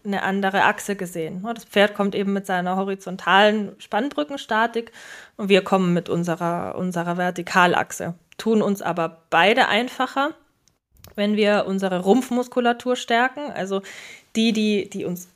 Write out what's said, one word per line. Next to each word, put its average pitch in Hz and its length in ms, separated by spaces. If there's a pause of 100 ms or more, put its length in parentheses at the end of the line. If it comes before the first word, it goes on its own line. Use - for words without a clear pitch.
eine 196 180
andere 190 420
Achse 208 320
gesehen. 180 580
Das 233 100
Pferd 208 300
kommt 202 200
eben 196 180
mit 196 120
seiner 180 320
horizontalen 196 1000
Spannbrückenstatik 233 1120 (440)
und 202 120
wir 190 140
kommen 190 320
mit 170 140
unserer, 170 680
unserer 175 400
Vertikalachse. 180 1000 (220)
Tun 220 260
uns 202 200
aber 165 480
beide 202 380
einfacher, 254 640 (800)
wenn 208 220
wir 208 300
unsere 190 340
Rumpfmuskulatur 240 960
stärken, 262 580
also 196 260 (540)
die, 226 180
die, 214 380
die - 160
uns 180 300